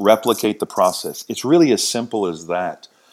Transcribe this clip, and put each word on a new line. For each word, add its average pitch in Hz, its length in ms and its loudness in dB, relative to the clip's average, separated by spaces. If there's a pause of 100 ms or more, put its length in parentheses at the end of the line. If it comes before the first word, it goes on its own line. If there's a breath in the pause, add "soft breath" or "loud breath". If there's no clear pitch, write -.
replicate 107 580 2
the 101 80 -6
process. 90 640 -2
It's - 160 -8
really 156 260 4
as 101 160 0
simple 113 400 -4
as 82 220 -6
that. 87 400 -6 (240 soft breath)